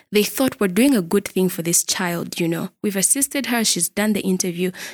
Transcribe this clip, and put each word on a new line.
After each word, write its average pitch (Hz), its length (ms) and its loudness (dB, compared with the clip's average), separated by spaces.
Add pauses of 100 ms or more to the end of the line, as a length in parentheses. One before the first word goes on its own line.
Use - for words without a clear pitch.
(100)
they 208 140 4
thought, - 360 -2
"We're 202 80 2
doing 240 260 4
a 196 80 2
good 202 240 0
thing 185 220 0
for 170 140 -6
this 170 200 0
child, 175 560 -4
you 170 100 0
know. 165 220 -4 (120)
We've 202 140 -2
assisted 269 500 0
her, 233 180 0
she's - 240 0
done 214 240 0
the 196 80 0
interview, 180 520 0 (220)